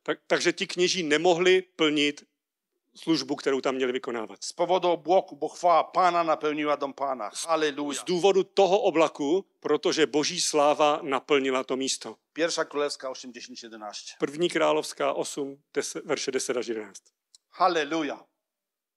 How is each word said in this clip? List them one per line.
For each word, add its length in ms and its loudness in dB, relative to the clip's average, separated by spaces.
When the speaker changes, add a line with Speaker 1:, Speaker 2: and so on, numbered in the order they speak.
Speaker 1:
Tak, 240 -6
takže 260 0
ti 140 -6
kněží 360 -2
nemohli 600 4
plnit 600 0
službu, 400 -2
kterou 240 0
tam 140 0
měli 180 0
vykonávat. 520 -8
Speaker 2:
Z 80 -10
powodu 380 2
obłoku, 460 2
bo 120 -6
chwała 360 2
Pana 400 2
napełniła 520 0
dom 180 -6
Pana. 360 -6
Speaker 1:
Z, 160 -10
Speaker 2:
Halleluja. 540 -2
Speaker 1:
z 40 -12
důvodu 400 4
toho 360 4
oblaku, 640 2
protože 460 2
boží 340 -2
sláva 640 4
naplnila 600 0
to 120 -4
místo. 400 -6
Speaker 2:
Pierwsza 320 -2
Królewska 460 -4
osiemdziesiąt 480 -16
siedemnaście. 600 -14
Speaker 1:
První 320 -2
Královská 640 -2
osm 440 -6
deset, 300 -6
verše 280 -4
deset 240 -4
až 100 -4
jedenáct. 360 -8
Speaker 2:
Halleluja. 760 -2